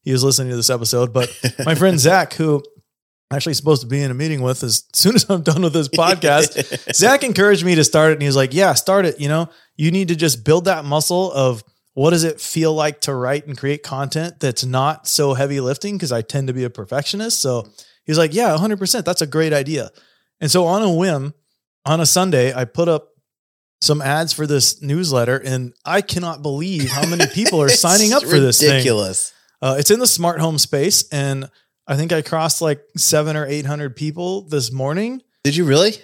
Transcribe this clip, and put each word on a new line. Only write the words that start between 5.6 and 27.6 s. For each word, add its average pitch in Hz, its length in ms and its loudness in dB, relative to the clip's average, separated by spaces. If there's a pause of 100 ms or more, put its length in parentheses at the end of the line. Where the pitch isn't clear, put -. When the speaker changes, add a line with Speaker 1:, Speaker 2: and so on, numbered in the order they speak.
Speaker 1:
with 165 100 0
this 156 140 0
podcast, 156 1040 0
Speaker 2:
<laughs> - 20 -6
Speaker 1:
Zach 269 280 4
encouraged 202 420 2
me 180 100 2
to 156 80 4
start 156 280 4
it. - 20 2
And 147 80 -2
he 143 60 0
was 135 80 0
like, 131 180 2
"Yeah, 175 200 2
start 190 320 2
it. 151 140 -4
You 143 100 -4
know, 160 200 -2 (260)
you 151 160 0
need 190 180 0
to 175 60 0
just 147 300 0
build 165 200 4
that 170 200 0
muscle 170 480 0
of 127 300 0 (320)
what 143 160 4
does 165 140 2
it 156 160 -4
feel 160 320 -2
like 151 280 -2
to 139 140 -4
write 135 320 -4
and 139 100 -10
create 143 240 -4
content 143 580 -8
that's 131 240 -4
not 135 440 -2
so 143 260 0
heavy 139 260 -2
lifting?" 143 380 -4
'Cause 156 140 -6
I 117 100 -2
tend 135 280 -4
to 127 40 -6
be 127 120 -4
a 120 40 -6
perfectionist. 143 720 -6
So 123 220 -2 (400)
he - 80 -6
was 156 80 2
like, 160 160 2
"Yeah, 220 180 2
a 156 60 0
hundred 208 180 -2
percent. 190 280 -2
That's 175 180 -2
a 156 40 -4
great 156 260 0
idea." 143 360 -2 (500)
And 151 120 -2
so 180 140 4
on 190 180 2
a 202 100 2
whim, 160 400 -2 (520)
on 156 160 4
a 160 40 4
Sunday, 147 480 2
I 123 120 -2
put 170 240 0
up 156 180 0 (720)
some 151 200 0
ads 151 320 -2
for 151 120 -4
this 139 380 0
newsletter, 139 540 0
and 127 360 -6 (120)
I 180 160 0
cannot 175 420 -6
believe 147 480 -4
how 143 160 -2
many 170 200 0
people 185 340 0